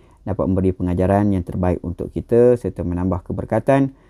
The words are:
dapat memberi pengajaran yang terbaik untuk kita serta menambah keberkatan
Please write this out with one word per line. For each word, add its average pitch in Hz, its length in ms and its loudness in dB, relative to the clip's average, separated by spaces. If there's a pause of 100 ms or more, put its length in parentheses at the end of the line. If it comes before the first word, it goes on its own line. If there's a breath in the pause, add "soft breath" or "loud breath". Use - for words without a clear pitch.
(280 soft breath)
dapat 95 160 -2
memberi 92 320 0
pengajaran 92 560 2
yang 92 100 -2
terbaik 90 380 -2
untuk - 320 -8
kita 120 480 4
serta 92 240 -6
menambah 90 400 -2
keberkatan 135 720 -2 (140 soft breath)